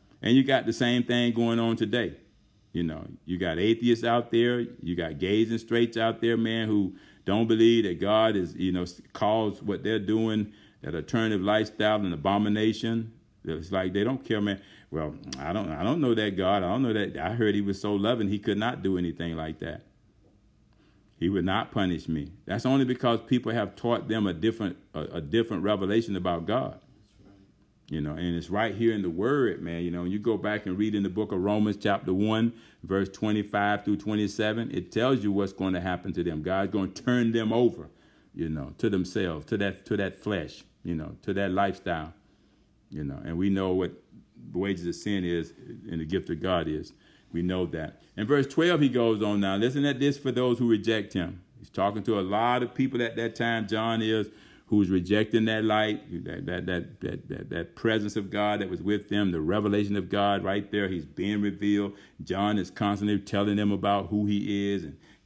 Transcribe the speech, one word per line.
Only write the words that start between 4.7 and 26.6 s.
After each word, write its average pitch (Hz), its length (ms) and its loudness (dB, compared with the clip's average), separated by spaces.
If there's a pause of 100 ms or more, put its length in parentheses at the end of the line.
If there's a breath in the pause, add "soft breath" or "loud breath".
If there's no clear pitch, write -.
You 85 140 -4
got 80 240 -4
gays 104 320 2
and 113 80 -2
straights 117 380 0
out 113 240 0
there, 117 160 2
man, 113 320 0
who 101 260 2 (300 loud breath)
don't 110 240 2
believe 113 340 8
that 87 160 0
God 107 380 4
is, 87 180 -2
you 92 160 0
know, 90 120 0
s-, - 200 -10 (100)
calls 107 480 0
what 104 220 -4
they're 110 160 0
doing, 107 540 0 (300 loud breath)
that 78 120 -8
alternative 107 460 0
lifestyle, 107 560 2
an 98 160 -2
abomination. 107 1000 0 (320)
It's 82 280 -6
like 92 200 0
they 101 120 2
don't 127 200 -2
care, 107 160 0
man. 101 200 0 (320 loud breath)
"Well, 76 240 -6 (240)
I 76 120 -6
don't, 101 180 -2
I 76 120 -6
don't 139 180 0
know 123 140 4
that 104 220 0
God. 95 260 2
I 87 60 -2
don't 117 140 0
know 120 100 2
that. 104 240 -2
I 82 160 -4
heard 110 240 2
he 104 40 2
was 98 200 -2
so 104 140 -2
loving, 107 340 2
he 104 100 -2
could 101 200 0
not 110 260 -4
do 95 120 2
anything 85 400 -4
like 78 220 -8
that. 80 240 -10 (1400 soft breath)
He 85 100 0
would 95 160 0
not 95 260 -2
punish 92 380 -2
me." 78 240 -4 (140)
That's 107 200 -4
only 135 180 4
because 120 420 0
people 117 260 -2
have 104 240 -4
taught 117 320 -2
them 107 180 0
a 92 60 0
different, 95 440 -2 (180)
a, 80 60 -6
a - 200 -8
different 101 420 0
revelation 101 540 0
about 87 300 -2
God. - 340 -4 (1080)